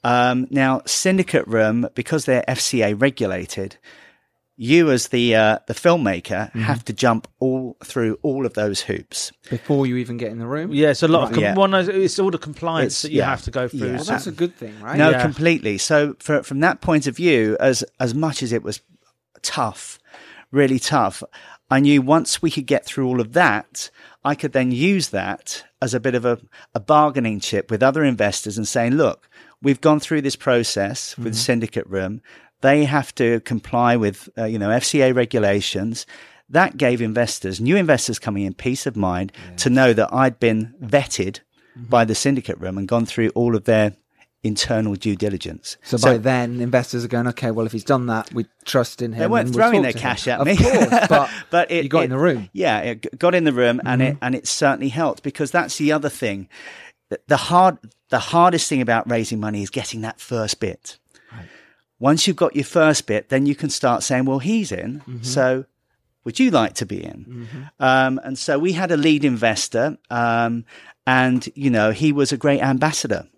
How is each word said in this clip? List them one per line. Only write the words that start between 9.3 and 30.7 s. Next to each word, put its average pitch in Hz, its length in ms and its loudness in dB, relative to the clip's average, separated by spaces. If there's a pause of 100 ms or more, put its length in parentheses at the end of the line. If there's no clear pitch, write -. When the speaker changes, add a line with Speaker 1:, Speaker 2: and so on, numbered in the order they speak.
Speaker 2:
Before 139 380 0
you 123 100 -2
even 120 200 -6
get 117 140 -6
in 113 60 -12
the 117 80 -8
room? 151 260 -6
Speaker 3:
Yeah, 151 200 4
it's 131 100 0
a 165 60 2
lot 160 160 4
of 113 60 -4
Speaker 2:
Right. 113 40 -6
Speaker 3:
com-, 113 100 2
Speaker 1:
Yeah. 101 120 2
Speaker 3:
one 196 180 2
of, 185 160 2
it's 190 300 0
all 196 100 2
the 175 80 -4
compliance 151 560 -4
Speaker 1:
It's, - 80 -6
Speaker 3:
that 151 120 -8
you 147 40 2
Speaker 1:
yeah. 139 140 0
Speaker 3:
have 127 140 -4
to - 60 -8
go 127 160 -4
through. 127 200 -6
Speaker 1:
Yeah. 123 80 -4
Speaker 2:
Well, 147 80 -6
that's - 240 -4
a 175 40 -8
good 170 240 -4
thing, 107 240 -16
right? 113 160 -8
Speaker 1:
No, 151 140 6
Speaker 3:
Yeah. 127 140 2
Speaker 1:
completely. 143 560 0
So 147 400 2
for, 147 240 -2
from 139 160 -6
that 165 220 0
point 151 260 0
of 123 80 -6
view, 120 440 2
as, 131 240 2 (160)
as 123 140 -2
much 151 300 -4
as 117 100 -4
it 117 80 -2
was - 200 -10 (600)
tough, - 580 -8 (520)
really 135 280 2
tough, 120 440 -2 (460)
I 131 100 4
knew 143 220 6
once 151 400 0
we 160 100 0
could 135 160 -6
get - 180 0
through 135 220 -4
all 127 120 0
of 113 140 -4
that, 143 560 0 (340)
I 143 120 0
could 143 180 -6
then 127 180 0
use 160 380 0
that - 540 -8 (180)
as 117 120 -2
a 127 60 0
bit 123 160 -2
of 120 100 0
a, 120 140 0 (340)
a 120 60 -4
bargaining 131 600 2
chip - 320 -4
with 110 120 0
other 139 200 4
investors 104 540 0
and 110 100 -4
saying, 120 260 0
"Look, 139 340 0 (340)
we've 139 200 2
gone 151 180 4
through 151 220 -4
this 135 140 -4
process 117 840 -2